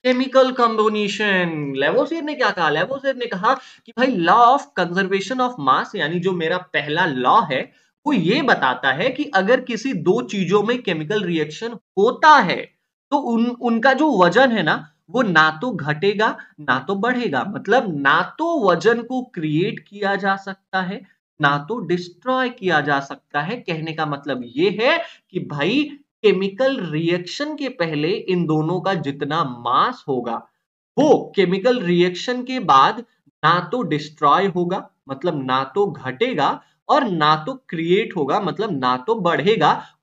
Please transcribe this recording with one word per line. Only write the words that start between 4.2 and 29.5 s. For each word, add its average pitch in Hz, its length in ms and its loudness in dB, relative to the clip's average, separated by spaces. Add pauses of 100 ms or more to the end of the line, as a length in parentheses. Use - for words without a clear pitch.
of - 20 -2 (200)
conservation 190 600 -2
of 247 120 0 (160)
mass, 196 280 0
यानी 175 240 -2
जो 190 120 0
मेरा 170 260 -2
पहला 156 480 -2
लॉ 139 340 4
है, 147 320 -4 (340)
वो 294 60 0
ये 214 300 2
बताता 139 500 0
है 190 180 0
कि 285 140 -6
अगर 208 360 2
किसी 247 320 -6
दो 185 300 0
चीजों 202 400 0
में 240 200 -2
केमिकल 175 400 -2
रिएक्शन 175 500 -4
होता 247 680 4
है, 156 340 -2 (380)
तो 285 60 0
उन, 233 300 0
उनका 240 460 0
जो 269 260 2
वजन 196 340 6
है 208 100 0
ना, 156 280 -2 (200)
वो 233 120 0
ना 156 400 2
तो 254 80 -4
घटेगा, 196 680 -2 (220)
ना 135 180 0
तो 190 160 -4
बढ़ेगा। 208 500 -2
मतलब 196 560 -2
ना 147 220 4
तो 311 480 0
वजन 226 320 2
को 254 200 -6
क्रिएट 160 560 -4 (100)
किया 202 280 -4
जा 196 200 -2
सकता 190 460 -8
है, 196 320 -10 (260)
ना 147 180 2 (100)
तो 233 100 -6
डिस्ट्रॉय 214 720 -4
किया 180 320 0
जा 139 200 0
सकता 139 400 -8
है। 190 160 -6
कहने 160 360 -8
का 156 140 -4
मतलब 143 380 -6
ये 147 380 -2
है 330 200 0 (280)
कि 185 100 -6
भाई, 147 420 -2 (400)
केमिकल 196 580 2
रिएक्शन 175 760 -4
के 285 120 -6
पहले 156 400 -4
इन 180 380 -2
दोनों 156 340 -2
का 190 140 -2
जितना 147 500 -4
मास 131 640 -2